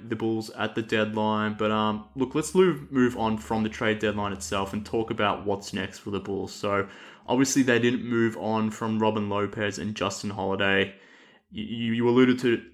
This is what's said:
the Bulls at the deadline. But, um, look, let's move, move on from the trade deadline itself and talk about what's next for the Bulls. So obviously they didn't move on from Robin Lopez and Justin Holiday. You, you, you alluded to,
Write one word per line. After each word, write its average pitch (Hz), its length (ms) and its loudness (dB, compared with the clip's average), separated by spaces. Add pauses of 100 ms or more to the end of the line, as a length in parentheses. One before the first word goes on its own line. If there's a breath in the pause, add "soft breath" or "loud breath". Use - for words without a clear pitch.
the 117 80 -4
Bulls 110 340 -2
at 110 240 -4
the 120 80 -2
deadline. 107 760 0
But, 107 120 2
um, 107 460 0
look, 131 180 -2
let's 151 200 -2
move, 170 360 2
move 127 260 4
on 110 200 0
from 110 260 -2
the 107 60 0
trade 107 300 0
deadline 104 340 -2
itself 98 400 -4
and 107 120 -4
talk 113 260 -2
about 104 340 0
what's 101 280 -4
next 95 260 -6
for - 120 -10
the 98 80 -2
Bulls. 95 340 -6
So 101 360 -2 (400 loud breath)
obviously 131 340 4
they 120 160 4
didn't 120 260 2
move 117 340 2
on 110 320 0
from 110 280 -4
Robin 107 300 2
Lopez 101 500 -2
and 104 160 -6
Justin 101 360 -4
Holiday. 98 680 0 (560 loud breath)
You, 107 120 -8
you, 117 280 -4
you 117 160 2
alluded 127 320 6
to, 117 200 2 (140)